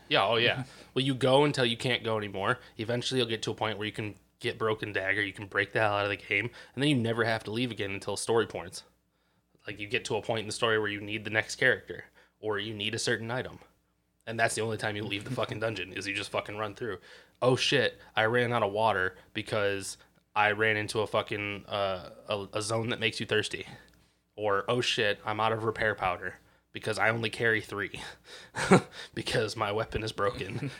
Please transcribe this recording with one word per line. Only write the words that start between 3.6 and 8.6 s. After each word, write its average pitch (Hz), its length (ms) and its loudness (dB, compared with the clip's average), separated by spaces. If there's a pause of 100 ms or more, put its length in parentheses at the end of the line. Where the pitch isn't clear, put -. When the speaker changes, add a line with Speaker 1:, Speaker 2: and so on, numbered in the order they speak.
Speaker 1:
where 107 80 -4
you 104 60 -4
can 107 220 -6 (240)
get 117 200 -4
Broken 110 340 -2
Dagger, 98 300 0
you 98 100 -2
can 107 140 -10
break 101 260 -2
the 117 80 2
hell 104 140 4
out 101 100 2
of 101 60 0
the 101 60 0
game, 104 320 -2 (260)
and 127 80 -2
then 147 60 4
you 147 80 6
never 113 280 2
have 113 200 0
to 104 60 -6
leave 120 220 -2
again 98 180 -6
until 98 260 -4
story 113 300 2
points. 90 380 -10 (840)